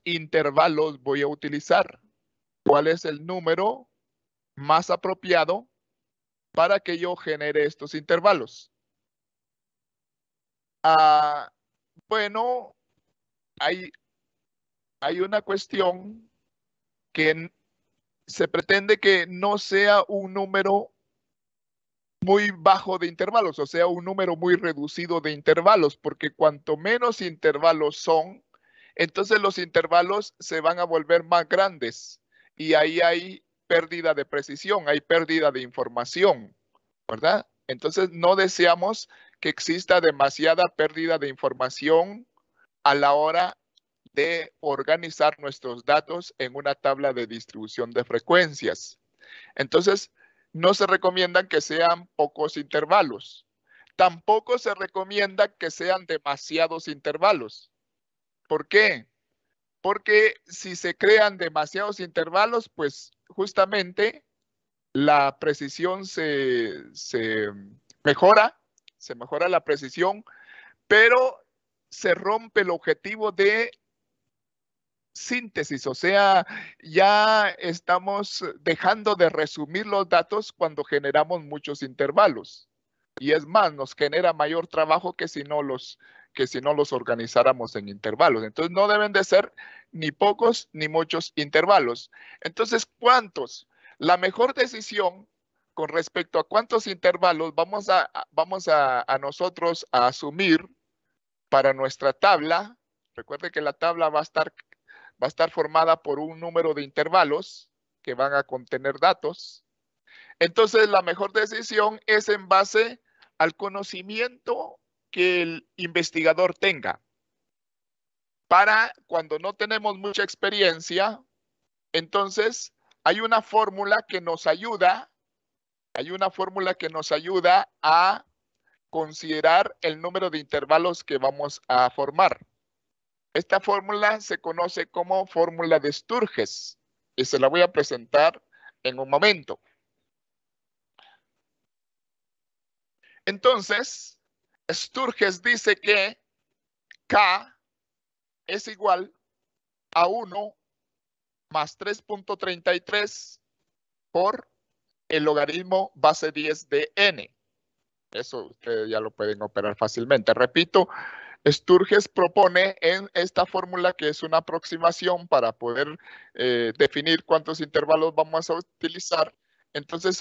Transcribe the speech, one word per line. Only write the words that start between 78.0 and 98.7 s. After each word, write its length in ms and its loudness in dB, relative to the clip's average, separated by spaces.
dejando 560 0
de 120 4
resumir 580 -6
los 220 -2
datos 440 0
cuando 320 -4
generamos 600 0
muchos 380 -10
intervalos. 840 0
Y 140 -2
es 140 2
más, 260 2
nos 220 -12
genera 380 0
mayor 360 -4
trabajo 460 0
que 120 -8
si 160 -10
no 200 -4
los 360 -10
que 120 -2
si 140 -6
no 140 0
los 180 0
organizáramos 840 0
en 120 -10
intervalos. 560 0
Entonces, 260 -6
no 160 0
deben 260 0
de 120 0
ser 280 2
ni 220 -6
pocos 600 0
ni 160 -6
muchos 460 -4
intervalos. 760 2
Entonces, 460 -4
¿cuántos? 680 0
La 180 2
mejor 380 0
decisión 720 -4
con 140 -6
respecto 500 -4
a 80 0
cuántos 400 -4
intervalos 680 0
vamos 340 -4
a, 240 2
a, 180 -10
vamos 380 -4
a, 380 2